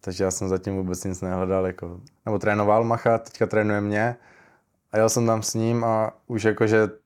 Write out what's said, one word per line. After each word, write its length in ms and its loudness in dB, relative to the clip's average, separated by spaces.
takže 220 -4
já 80 2
jsem 160 -4
zatím 280 -2
vůbec 280 -6
nic 180 -8
nehledal, 460 -2
jako, 320 -10
nebo 140 -2
trénoval 440 2
Macha, 340 2
teďka 280 -4
trénuje 360 0
mě. 340 -2
A 60 0
jel 120 4
jsem 160 0
tam 180 2
s 100 -6
ním 300 0
a 280 0
už 160 -6
jakože 460 4